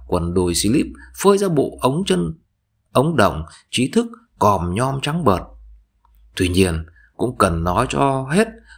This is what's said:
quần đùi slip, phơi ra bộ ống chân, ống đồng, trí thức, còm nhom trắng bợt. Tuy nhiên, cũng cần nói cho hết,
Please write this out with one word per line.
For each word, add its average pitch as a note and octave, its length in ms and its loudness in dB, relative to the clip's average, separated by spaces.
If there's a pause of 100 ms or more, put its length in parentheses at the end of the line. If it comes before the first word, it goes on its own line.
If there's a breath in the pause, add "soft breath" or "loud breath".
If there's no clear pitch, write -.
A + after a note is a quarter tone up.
quần F2 280 -2
đùi F2+ 200 2
slip, G#2 320 0 (360 loud breath)
phơi G3 160 6
ra G3 100 0
bộ C#3+ 320 -2
ống C#3+ 260 0
chân, F3 280 -2 (580)
ống D3 240 0
đồng, D#2+ 280 0 (260 loud breath)
trí B2+ 200 -2
thức, A#3 160 0 (320 loud breath)
còm F2+ 360 2
nhom C3+ 260 -2
trắng D#3 240 -4
bợt. F#2 160 2 (960)
Tuy F#2 120 0
nhiên, F2 360 2 (320 soft breath)
cũng B2 220 -4
cần E2+ 260 0
nói F#2+ 240 0
cho C3+ 420 -2
hết, G#3+ 180 2 (300 loud breath)